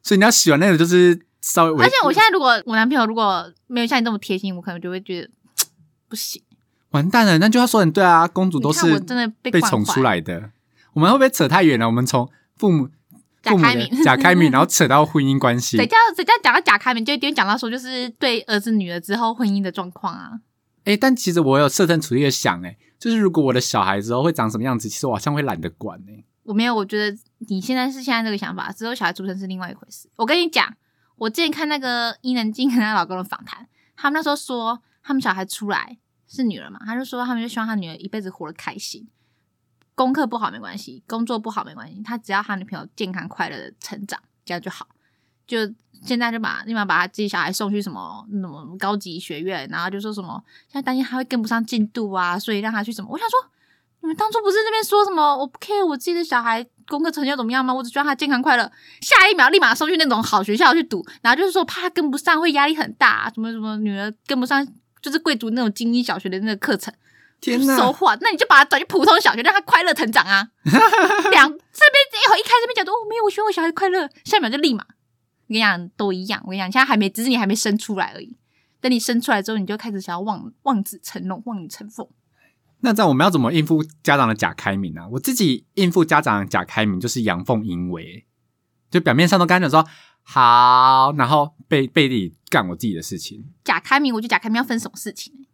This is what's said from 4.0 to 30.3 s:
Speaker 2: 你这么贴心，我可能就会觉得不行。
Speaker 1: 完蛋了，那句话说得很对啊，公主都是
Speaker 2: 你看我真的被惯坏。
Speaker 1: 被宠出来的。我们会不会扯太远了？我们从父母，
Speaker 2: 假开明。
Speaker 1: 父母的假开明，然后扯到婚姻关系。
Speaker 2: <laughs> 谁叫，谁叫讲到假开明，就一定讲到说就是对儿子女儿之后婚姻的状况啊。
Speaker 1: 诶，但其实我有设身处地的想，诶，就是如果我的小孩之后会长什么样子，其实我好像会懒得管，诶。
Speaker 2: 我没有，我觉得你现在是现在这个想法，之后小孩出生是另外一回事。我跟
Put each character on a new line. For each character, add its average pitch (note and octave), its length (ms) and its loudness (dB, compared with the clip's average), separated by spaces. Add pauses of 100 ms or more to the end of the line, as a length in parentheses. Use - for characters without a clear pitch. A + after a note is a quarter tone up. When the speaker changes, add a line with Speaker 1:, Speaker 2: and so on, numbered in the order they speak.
Speaker 2:
你 - 20 -2
这 A#3 80 -2
么 G#3 60 -4
贴 G3 180 -4
心， F#3+ 200 -6
我 F3 60 -12
可 F#3 100 -10
能 F3 100 -12
就 F3+ 80 -10
会 F#3 100 -8
觉 F3+ 220 -10
得 - 80 -16 (800)
不 A3 60 -14
行。 - 260 -12 (480)
Speaker 1:
完 D3 180 0
蛋 A3+ 160 4
了， F3+ 140 6
那 F#3 100 6
句 A#3+ 120 4
话 B3 80 4
说 A3 140 4
得 F3 40 6
很 D#3 60 4
对 G3 120 4
啊， E3+ 240 6
公 F#3 220 0
主 F3 100 -2
都 D3+ 140 0
是 E3+ 140 2
Speaker 2:
你 D#3+ 60 6
看 D3 60 2
我 F3+ 60 -8
真 B3 100 -6
的 A#3 120 0 (160)
被 B3 80 -4
惯 F3 100 4
坏。 G#3 80 2
Speaker 1:
被 - 0 -
宠 G#2+ 160 2
出 - 160 0
来 G#2 180 2
的。 F2 300 -8 (440)
我 D3+ 60 -2
们 F3 120 6
会 C4+ 60 6
不 C4+ 40 4
会 C4 80 6
扯 D#3+ 180 2
太 F3 140 4
远 D3 160 6
了？ A2+ 80 2
我 A2+ 60 2
们 A#2+ 120 0
从 B2+ 240 0 (280)
父 G3+ 160 2
母， C#3+ 180 0 (540)
Speaker 2:
假 G#3+ 120 4
开 A#3 200 4
明。 A#3+ 100 -2
Speaker 1:
父 - 60 -8
母 B3 60 -2
的 D#4 60 4
假 - 140 6
开 F3+ 160 6
明， E3+ 160 6
然 C3 100 4
后 E3 60 6
扯 D#3+ 220 2
到 D3 180 6
婚 D3 180 0
姻 C3+ 140 2
关 B2 220 2
系。 - 160 -4
Speaker 2:
<laughs> - 20 4
谁 A#3 80 2
叫， A4+ 120 2 (180)
谁 F#4 80 -4
叫 G#4+ 180 4
讲 B3+ 100 4
到 - 100 4
假 G#3 180 2
开 B3+ 160 0
明， A3+ 100 -4
就 C#4+ 80 0
一 C#4+ 40 -2
定 C#4+ 180 -2
讲 G#3 120 2
到 G#3+ 80 2
说 A#3+ 140 -6
就 B3 80 -6
是 B3+ 340 -8
对 A#3 300 -2
儿 G#3+ 180 -2
子 A3+ 120 -4
女 F#3+ 200 0
儿 F3 80 -6
之 G3 160 -4
后 A3+ 180 -2
婚 A#3 140 -2
姻 G3 140 0
的 F#3 100 -4
状 F3+ 200 -8
况 F3 200 -10
啊。 F3 280 -16 (460)
Speaker 1:
诶， G3+ 100 2
但 C4 200 2
其 F#3 180 -4
实 E3+ 80 2
我 C3+ 160 4
有 D3 100 4
设 F3 200 2
身 E3 120 2
处 D#3 140 -4
地 C3 100 2
的 C#3+ 60 2
想， F2+ 320 -2
诶， F2+ 160 -16 (220)
就 A#3 100 -6
是 A3+ 80 0
如 G3 140 2
果 E3 120 2
我 B2+ 80 2
的 B2 80 2
小 A2 240 -2
孩 G2 160 0
之 A2+ 140 -4
后 B2+ 80 0
会 E3 100 0
长 A#2 180 -2
什 A2+ 60 -8
么 A2 80 -4
样 B2+ 140 -2
子， A2 100 -8
其 - 120 -10
实 C#3+ 80 -4
我 A#2 60 -2
好 G2 60 -4
像 D3 140 -4
会 D3 80 -4
懒 G#2+ 180 -6
得 E2+ 120 -8
管， F#2 340 -14
诶。 G#2+ 180 -20 (200)
Speaker 2:
我 G#3+ 100 -10
没 A3 100 0
有， A#3+ 120 -2
我 G3+ 100 -2
觉 G#3 120 -6 (140)
得 G#3 60 -14 (320)
你 F#3+ 100 -4
现 B3+ 160 -4
在 B3+ 160 -2
是 C4 120 -14
现 B3 120 -4
在 A3+ 80 -2
这 A3 60 -4
个 G3+ 80 -4
想 F#3 180 -10
法， - 160 -10
之 A3+ 140 -12
后 A#3 80 -6
小 A#3+ 100 -8
孩 F3 80 0
出 F#3+ 140 -12
生 F#3+ 120 -6
是 G3 100 -10
另 F#3 100 -10
外 F3+ 120 -12
一 - 40 -16
回 - 160 -20
事。 - 260 -20
我 A3+ 80 -4
跟 D4+ 160 0